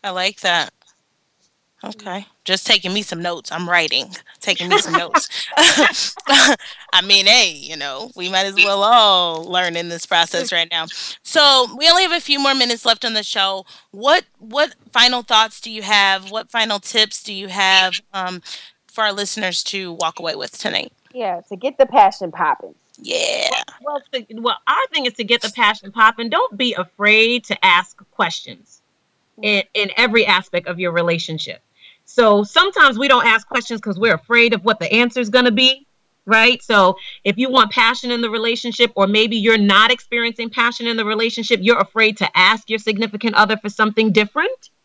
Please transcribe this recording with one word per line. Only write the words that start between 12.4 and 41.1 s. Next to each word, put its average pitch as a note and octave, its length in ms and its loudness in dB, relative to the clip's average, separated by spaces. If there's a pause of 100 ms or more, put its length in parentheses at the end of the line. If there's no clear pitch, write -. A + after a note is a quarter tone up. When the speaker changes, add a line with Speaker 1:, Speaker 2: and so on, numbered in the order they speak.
Speaker 1:
minutes A#3+ 280 -2
left A3+ 220 0
on A3+ 80 -4
the G#3+ 80 -4
show. F#3+ 440 -4 (260)
What, C4+ 340 0 (140)
what A#3+ 360 -4 (160)
final B3 300 2
thoughts A3 400 0
do A3+ 100 -14
you G#3+ 120 -12
have? G3 480 2
What A3 180 -10
final A3 300 -2
tips G#3+ 420 -2
do G#3+ 100 -14
you G3 160 -12
have, F#3+ 460 0 (180)
um, F#3 300 -8 (460)
for - 160 -6
our G#3 100 -2
listeners G3 520 -6
to F#3 280 -8
walk E3 260 -6
away D#3+ 160 -8
with - 220 -12
tonight? - 340 -6 (220)
Speaker 2:
Yeah, F#3+ 360 -6
to G3+ 60 -10
get B3+ 220 -6
the C4+ 80 6
passion G3 460 2
popping. D3+ 420 -4 (260)
Speaker 1:
Yeah. - 500 -4 (320)
Speaker 3:
Well, C#4+ 200 -8 (100)
well, B3 140 -8
to, A3+ 160 -16
well, A3+ 240 -2
our E4+ 260 0
thing C#4 140 -4
is A#3+ 80 -4
to A#3 100 -10
get A#3 180 0
the G#3+ 100 -8
passion G#3 400 -2
popping. A3+ 380 2
Don't E4+ 280 -2
be B3 160 -2
afraid G#3+ 720 0
to - 200 -4
ask F#3 460 2
questions - 720 -6 (600)
in, G#3 220 -2 (120)
in G3+ 200 -2
every A3+ 300 2
aspect F#3 420 -2
of F3 120 -8
your F3+ 120 -2
relationship. E3+ 680 -4 (460)
So G#3 360 4
sometimes D#4 540 2
we C#4 120 -2
don't B3 160 4
ask A3 220 2
questions A#3 340 -6
'cause F#3+ 180 -6
we're G#3+ 160 2
afraid A#3 380 2
of F#3 100 -2
what A3 160 2
the E3+ 120 -4
answer's A#3 380 0
gonna B3 220 4
be, C4 340 2 (400)
right? A3+ 380 4
So F#3+ 340 4 (280)
if G3 120 0
you B3+ 120 -2
want A#3 220 2
passion B3 400 0
in A#3 100 -2
the A#3 80 -4
relationship, A#3 640 -2
or G3 120 2
maybe G#3+ 280 2
you're A3 220 2
not G#3 340 4
experiencing A#3 580 -6
passion A#3 380 -2
in A#3 100 -2
the A3 80 -2
relationship, A3+ 560 -2